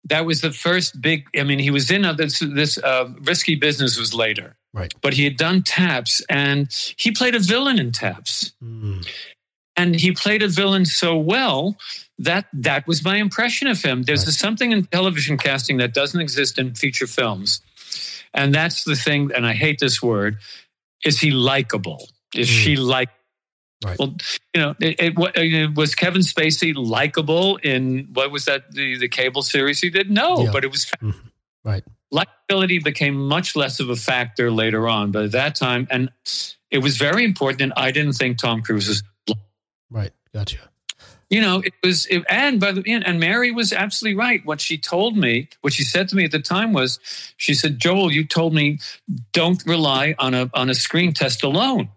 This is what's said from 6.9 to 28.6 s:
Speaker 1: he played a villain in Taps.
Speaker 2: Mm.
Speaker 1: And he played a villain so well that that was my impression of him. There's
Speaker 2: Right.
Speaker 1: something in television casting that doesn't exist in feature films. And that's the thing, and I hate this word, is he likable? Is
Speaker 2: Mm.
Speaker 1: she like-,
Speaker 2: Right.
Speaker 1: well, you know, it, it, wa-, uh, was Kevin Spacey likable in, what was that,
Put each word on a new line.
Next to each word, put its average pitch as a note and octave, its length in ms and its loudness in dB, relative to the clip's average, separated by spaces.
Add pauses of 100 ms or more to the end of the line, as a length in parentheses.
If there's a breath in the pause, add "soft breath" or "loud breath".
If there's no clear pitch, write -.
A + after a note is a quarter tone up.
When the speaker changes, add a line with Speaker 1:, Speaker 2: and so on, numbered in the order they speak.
Speaker 1:
he A#3 140 0
played B3 220 2
a A#3 60 2
villain A#3+ 400 2
in A#2+ 120 -2
Taps. - 600 -6 (100)
Speaker 2:
Mm. G#2+ 420 -8 (760 loud breath)
Speaker 1:
And F3 180 4
he F3+ 160 4
played G#3 300 0
a G3+ 60 2
villain F#3+ 380 4
so E3 300 2
well F3+ 600 2 (420 loud breath)
that E3+ 360 0
that C#3 320 0
was D#3 180 0
my F#3+ 120 2
impression A3+ 520 0
of G#3+ 140 0
him. B2+ 220 0
There's C#3+ 200 2
Speaker 2:
Right. D#3 100 0
Speaker 1:
something A3+ 380 0
in G3+ 140 2
television D#3+ 500 0
casting C3+ 420 0
that A#2+ 140 0
doesn't C#3+ 260 0
exist C#3 400 -2
in B2+ 160 -4
feature C3 320 -2
films. G2+ 540 -2 (720 loud breath)
And C#3 220 2
that's D#3+ 300 0
the D3 120 0
thing, C#3+ 400 0
and A#2+ 100 0
I A2+ 60 2
hate D3 280 0
this C3 220 0
word, G#2+ 360 0 (680 loud breath)
is D3 160 2
he D#3 100 4
likable? A#2+ 800 0 (260)
Is A#2+ 140 0
Speaker 2:
Mm. B2 40 4
Speaker 1:
she C#3 240 4
like-, B2+ 340 0 (720)
Speaker 2:
Right. F#2 140 -6
Speaker 1:
well, C#3 180 -4 (380 loud breath)
you E3+ 80 2
know, D3 180 -2
it, D#3+ 180 0
it, E3+ 200 0
wa-, F3+ 180 0
uh, D#3+ 380 2
was D3+ 200 2
Kevin F3+ 280 2
Spacey D#3 520 0
likable D3 840 0
in, C3 580 -2
what C3+ 160 0
was C#3+ 160 -6
that, C#3 260 -2